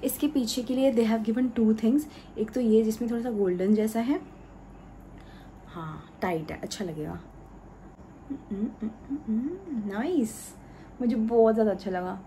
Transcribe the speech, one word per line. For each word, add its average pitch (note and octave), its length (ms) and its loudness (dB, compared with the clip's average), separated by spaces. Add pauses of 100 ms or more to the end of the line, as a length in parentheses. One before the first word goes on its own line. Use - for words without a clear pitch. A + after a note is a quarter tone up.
इसके C#4 240 0
पीछे B3+ 340 0
के B3 120 -4
लिए C4+ 180 4
they A3+ 180 4
have A3+ 180 2
given B3 300 2
two A3 240 6
things, C4+ 240 4 (320)
एक A3 120 -2
तो B3+ 100 -2
ये A3 240 6
जिसमें A3 260 -2
थोड़ा A#3 120 -2
सा B3 80 -2
golden F#3+ 440 2
जैसा A3 260 2
है, C#4+ 200 0 (1500)
हाँ D#3 560 -14
tight D#3+ 280 -2
है, - 100 -10
अच्छा - 240 -8
लगेगा। E3 360 -8 (2750)
नाइस, C4 400 0 (680)
मुझे A#3+ 160 2
बहुत A3 380 6
ज़्यादा A3 160 4
अच्छा F#3+ 200 -2
लगा। F#3 360 -4